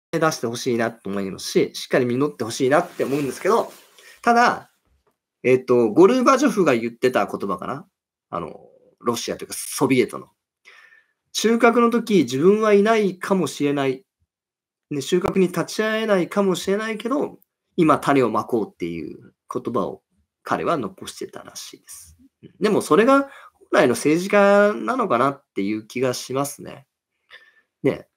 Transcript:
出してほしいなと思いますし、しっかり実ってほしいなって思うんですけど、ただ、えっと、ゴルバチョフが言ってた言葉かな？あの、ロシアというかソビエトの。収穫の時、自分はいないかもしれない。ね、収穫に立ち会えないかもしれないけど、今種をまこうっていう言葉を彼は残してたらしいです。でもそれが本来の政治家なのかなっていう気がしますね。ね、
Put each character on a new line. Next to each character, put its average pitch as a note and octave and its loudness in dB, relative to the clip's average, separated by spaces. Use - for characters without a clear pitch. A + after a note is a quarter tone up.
出 E3 -4
し - -10
て A#2+ -4
ほ A#2 -6
し B2+ -4
い A2+ 0
な A#2 -2
と - -14
思 G2+ -6
い F#2+ -6
ま F2+ -12
す - -12
し、 E3 0
し - -12
っ - -20
か D3+ 0
り B2 0
実 C3 -2
っ - -20
て - -8
ほ G#2+ -6
し C3 -2
い - 2
な D#3 4
っ F3+ -8
て - -6
思 C3 -2
う D3+ -4
ん C#3+ -4
で B2+ -6
す - -14
け F3+ 0
ど、 A3 0
た A#3+ 2
だ、 A#3 0
え B2+ 4
っ B2+ -4
と、 A#2+ 4
ゴ D#3+ 6
ル B3 2
バ C4+ 4
チ C#4+ 0
ョ B3 4
フ F#3+ 0
が C#3 2
言 A#2 -4
っ - -18
て B2+ -2
た G#2 0
言 G2 -8
葉 F2+ -4
か E2+ -12
な？ C#3 -12
あ E2+ -8
の、 - -14
ロ A#2 -4
シ G#2+ -8
ア E2+ -8
と - -14
い - -12
う - -20
か - -12
ソ - -4
ビ B2+ 2
エ G2+ 0
ト C#2 -12
の。 - -20
収 A3+ 0
穫 A#3 4
の A#3 4
時、 A3+ 2
自 B2+ -2
分 G3 4
は G#3+ 4
い G3+ 6
な A3+ 4
い G#3 0
か - -2
も E3 0
し - -6
れ C#3+ 0
な C#3 -2
い。 C3 -6
ね、 C#3+ -6
収 F3+ 0
穫 F#3+ 0
に F3+ 4
立 E3+ -4
ち - -6
会 A3 -2
え - -4
な G3+ 2
い D#3 -2
か G3+ 0
も F#3 2
し F#3 -6
れ G3 0
な A3 -6
い G#3+ -6
け A3+ -8
ど、 - -4
今 D3+ 4
種 C#3 2
を A2+ 2
ま A2 -2
こ A2+ -2
う F#2+ -6
っ - -20
て F2+ -6
い E2+ -10
う - -20
言 A#2+ -6
葉 A2 -2
を D2+ -8
彼 E2+ -4
は D3+ -2
残 G#2 -10
し - -16
て - -12
た - -18
ら - -20
し - -16
い - -20
で - -20
す。 - -20
で G#3 0
も D#3 2
そ D3+ 2
れ G#3+ 6
が C4+ 4
本 - -20
来 D#3+ 6
の A#2 2
政 D#3+ 0
治 G3 -8
家 G3+ 6
な A3+ -4
の A#3 -2
か A#2+ 2
な C#3 2
っ C#3 -16
て G2 -4
い G#2 -2
う A2 -8
気 - -8
が B2+ 0
し - -10
ま C#3 -2
す - -14
ね。 - -16
ね、 A2+ -2